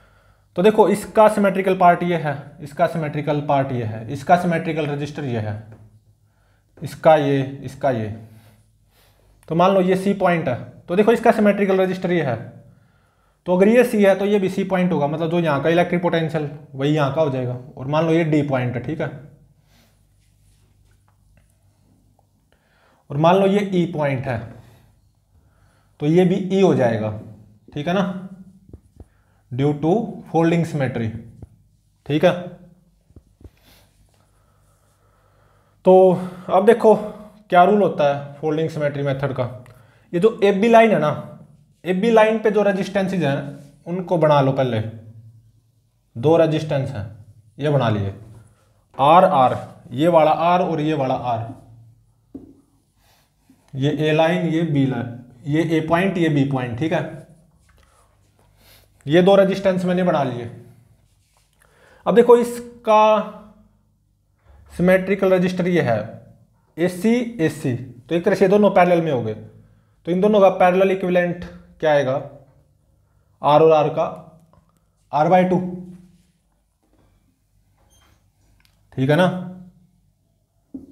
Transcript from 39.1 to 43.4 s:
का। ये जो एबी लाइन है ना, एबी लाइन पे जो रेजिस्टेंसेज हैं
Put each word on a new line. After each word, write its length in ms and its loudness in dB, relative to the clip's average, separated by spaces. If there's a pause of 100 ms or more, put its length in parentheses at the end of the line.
का। 100 -4 (720)
ये 60 -2
जो 240 0
एबी 260 2
लाइन 220 6
है 80 2
ना, 120 0 (720)
एबी 260 -2
लाइन 280 4
पे 120 0
जो 120 0
रेजिस्टेंसेज 600 0
हैं 140 -2 (500)